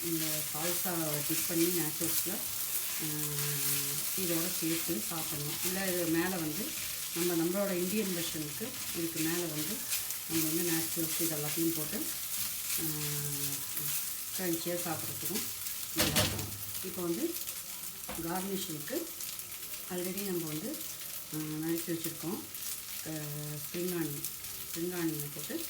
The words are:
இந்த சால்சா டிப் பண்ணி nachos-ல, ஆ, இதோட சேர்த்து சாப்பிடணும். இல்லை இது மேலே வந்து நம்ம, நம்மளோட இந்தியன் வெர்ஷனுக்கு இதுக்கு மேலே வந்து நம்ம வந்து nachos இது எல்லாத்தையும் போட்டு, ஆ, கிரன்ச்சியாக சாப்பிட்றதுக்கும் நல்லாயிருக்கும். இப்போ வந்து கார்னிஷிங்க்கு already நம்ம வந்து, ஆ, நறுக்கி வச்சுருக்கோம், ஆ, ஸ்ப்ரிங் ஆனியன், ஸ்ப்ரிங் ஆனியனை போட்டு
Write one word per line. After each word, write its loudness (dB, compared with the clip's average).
இந்த 2
சால்சா 2
டிப் 2
பண்ணி 8
nachos-ல, 2
ஆ, 0
இதோட 2
சேர்த்து 2
சாப்பிடணும். -2
இல்லை 2
இது 4
மேலே 4
வந்து -2
நம்ம, 4
நம்மளோட 4
இந்தியன் 2
வெர்ஷனுக்கு -2
இதுக்கு 0
மேலே 2
வந்து -2
நம்ம 4
வந்து 4
nachos 2
இது 2
எல்லாத்தையும் 2
போட்டு, -2
ஆ, 0
கிரன்ச்சியாக 2
சாப்பிட்றதுக்கும் -2
நல்லாயிருக்கும். 4
இப்போ -2
வந்து 0
கார்னிஷிங்க்கு 0
already 0
நம்ம 0
வந்து, -2
ஆ, -2
நறுக்கி 0
வச்சுருக்கோம், -2
ஆ, -2
ஸ்ப்ரிங் -2
ஆனியன், 0
ஸ்ப்ரிங் -4
ஆனியனை 0
போட்டு -4